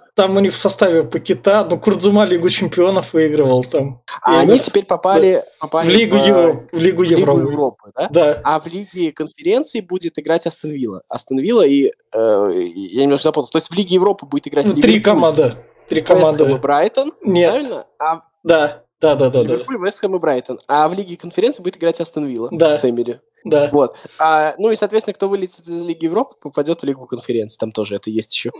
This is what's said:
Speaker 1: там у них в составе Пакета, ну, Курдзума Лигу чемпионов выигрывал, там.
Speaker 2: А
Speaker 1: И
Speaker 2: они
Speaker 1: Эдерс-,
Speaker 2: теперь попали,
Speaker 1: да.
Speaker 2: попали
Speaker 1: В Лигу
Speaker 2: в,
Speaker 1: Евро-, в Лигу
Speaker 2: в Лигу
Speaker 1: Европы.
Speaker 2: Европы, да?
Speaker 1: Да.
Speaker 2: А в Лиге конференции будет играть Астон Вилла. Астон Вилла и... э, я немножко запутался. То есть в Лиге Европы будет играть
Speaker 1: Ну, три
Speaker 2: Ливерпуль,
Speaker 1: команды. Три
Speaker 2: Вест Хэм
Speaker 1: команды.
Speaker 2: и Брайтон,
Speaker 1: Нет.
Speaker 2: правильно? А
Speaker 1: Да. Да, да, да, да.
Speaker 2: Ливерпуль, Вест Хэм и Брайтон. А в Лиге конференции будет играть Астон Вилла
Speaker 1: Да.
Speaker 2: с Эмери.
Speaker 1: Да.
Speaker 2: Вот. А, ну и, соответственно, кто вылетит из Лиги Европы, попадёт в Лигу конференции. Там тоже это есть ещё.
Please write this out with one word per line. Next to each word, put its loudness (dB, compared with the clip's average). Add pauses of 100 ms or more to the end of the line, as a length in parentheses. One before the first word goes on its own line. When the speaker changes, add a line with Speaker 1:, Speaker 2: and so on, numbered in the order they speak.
(140)
Speaker 1:
там 2
у 4
них 2
в -10
составе 2
Пакета, 0
ну, -2
Курдзума 2
Лигу 0
чемпионов 0
выигрывал, 2
там. -4 (200)
Speaker 2:
А 2
Speaker 1:
И 6
Speaker 2:
они 6
Speaker 1:
Эдерс-, 2
Speaker 2:
теперь -2
попали, 2
Speaker 1:
да. -20
Speaker 2:
попали -2
Speaker 1:
В 4
Лигу 4
Speaker 2:
в, 2
Speaker 1:
Евро-, 2
в -10
Лигу 2
Speaker 2:
в 2
Лигу 4
Speaker 1:
Европы. 2 (120)
Speaker 2:
Европы, -4
да? -4
Speaker 1:
Да. 2
Speaker 2:
А 0
в -14
Лиге -6
конференции -4
будет -8
играть -2
Астон -10
Вилла. -8
Астон -6
Вилла 2
и... 2 (200)
э, 2 (240)
я -6
немножко 0
запутался. -2
То -2
есть -4
в -14
Лиге -2
Европы 0
будет -6
играть -2
Speaker 1:
Ну, 2
три 2
Speaker 2:
Ливерпуль, 4
Speaker 1:
команды. 2 (320)
Три -2
Speaker 2:
Вест -8
Хэм 6
Speaker 1:
команды. 4
Speaker 2:
и 2
Брайтон, -2 (100)
Speaker 1:
Нет. 2
Speaker 2:
правильно? -6 (120)
А -4 (220)
Speaker 1:
Да. 0 (220)
Да, 4
да, 2
да, 2
да. -2
Speaker 2:
Ливерпуль, -4
Вест -4
Хэм -2
и -4
Брайтон. -4
А 2
в -4
Лиге -10
конференции -4
будет -8
играть -4
Астон -6
Вилла -8
Speaker 1:
Да. 2
Speaker 2:
с -2
Эмери. -4 (240)
Speaker 1:
Да. 2
Speaker 2:
Вот. 2 (240)
А, 0
ну 0
и, 0
соответственно, -4
кто -4
вылетит -6 (100)
из -10
Лиги -6
Европы, -6
попадёт -6
в -12
Лигу -6
конференции. -8
Там -6
тоже -6
это -12
есть -6
ещё. -8